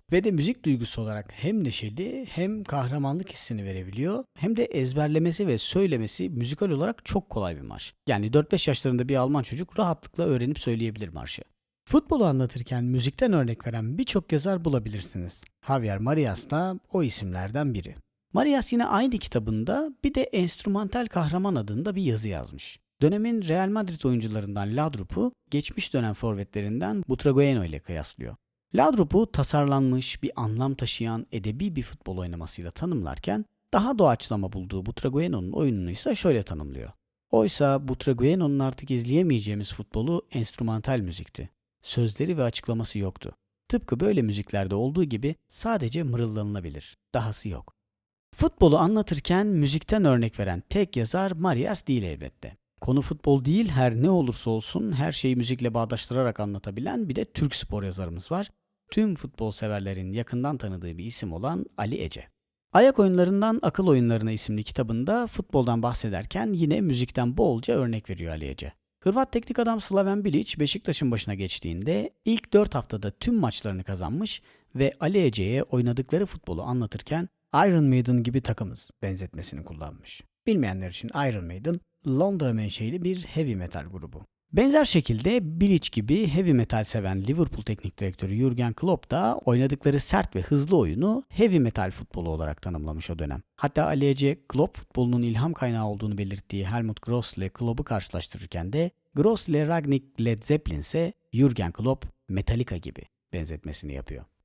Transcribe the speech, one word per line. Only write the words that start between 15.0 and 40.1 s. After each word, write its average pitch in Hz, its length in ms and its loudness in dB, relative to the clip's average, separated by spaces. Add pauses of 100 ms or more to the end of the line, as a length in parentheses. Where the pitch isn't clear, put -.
Javier 110 320 0
Marias 123 520 0
da 180 300 -2 (120)
o 185 100 2
isimlerden 107 720 -2
biri. 98 200 -8 (380)
Marias 262 400 2
yine 240 140 2
aynı 233 320 2
kitabında 127 760 -2 (120)
bir 285 100 0
de 262 80 2
Enstrümantal 202 840 0
Kahraman 180 480 0
adında 123 400 -2
bir 190 80 -2
yazı 110 260 0
yazmış. 69 500 -10 (240)
Dönemin 214 400 2
Real 180 260 2
Madrid 196 340 -4
oyuncularından 107 760 -2
Laudrup'u 151 560 -2 (180)
geçmiş - 420 -4
dönem 110 220 0
forvetlerinden 110 920 -4
Butragueño 131 580 4
ile 76 120 -6
kıyaslıyor. 65 580 -10 (380)
Laudrup'u 226 580 4
tasarlanmış, 135 880 2
bir - 140 -2
anlam 123 380 -2
taşıyan, 113 580 -4
edebi 127 440 -4
bir 123 60 -2
futbol - 360 -8
oynamasıyla 85 520 -8
tanımlarken 175 720 -4 (280)
daha 240 260 2
doğaçlama 113 540 2
bulduğu 92 300 -6
Butragueño'nun 127 680 -2
oyununu 104 380 0
ise 208 240 -2
şöyle 131 280 2
tanımlıyor. 67 500 -8 (380)
"Oysa 170 440 4
Butragueño'nun 139 840 2
artık 135 320 -2
izleyemeyeceğimiz 120 800 2
futbolu 120 580 -2